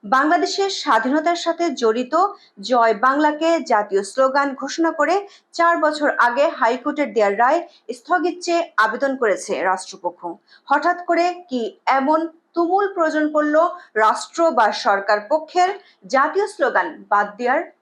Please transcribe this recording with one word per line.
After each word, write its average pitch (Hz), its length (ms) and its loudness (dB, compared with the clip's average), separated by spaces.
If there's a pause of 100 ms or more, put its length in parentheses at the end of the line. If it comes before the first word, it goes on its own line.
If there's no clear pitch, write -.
বাংলাদেশের 302 640 0
স্বাধীনতার 294 680 0
সাথে 339 340 -4
জড়িত 247 440 -2 (460)
জয় 226 340 2
বাংলাকে 302 560 2 (100)
জাতীয় 208 440 0
স্লোগান 269 520 0
ঘোষণা 311 360 -2
করে 311 240 0 (360)
চার 339 260 2
বছর 302 400 0
আগে 240 320 2
হাইকোর্টের 254 640 -2
দেয়া 208 240 2
রায় 262 220 4 (340)
স্থগিত 349 480 -2
চেয়ে 339 260 0 (100)
আবেদন 233 400 0
করেছে 196 460 -2
রাষ্ট্রপক্ষ। 185 580 -4 (460)
হঠাৎ 302 380 0
করে 339 200 2 (220)
কি 254 140 -6 (240)
এমন 269 340 2 (340)
তুমুল 349 400 0
প্রয়োজন 311 380 0
পড়ল 302 240 0 (400)
রাষ্ট্র 220 440 0 (120)
বা 233 200 2
সরকার 208 480 0 (100)
পক্ষের 320 400 0 (380)
জাতীয় 311 400 0
স্লোগান 185 400 0 (220)
বাদ 208 180 2 (100)
দেওয়ার? 247 240 0 (200)